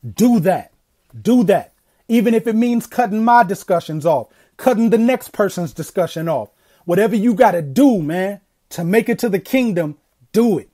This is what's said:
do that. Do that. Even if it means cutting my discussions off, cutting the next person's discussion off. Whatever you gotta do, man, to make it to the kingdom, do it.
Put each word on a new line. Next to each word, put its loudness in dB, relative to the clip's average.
do 2
that. -2
Do 2
that. 0
Even 2
if 0
it -2
means 0
cutting -2
my 6
discussions -4
off, 0
cutting 2
the 2
next -2
person's -4
discussion -6
off. -4
Whatever 0
you 2
gotta 2
do, 2
man, -6
to -10
make 0
it -2
to -2
the -2
kingdom, -4
do 2
it. -14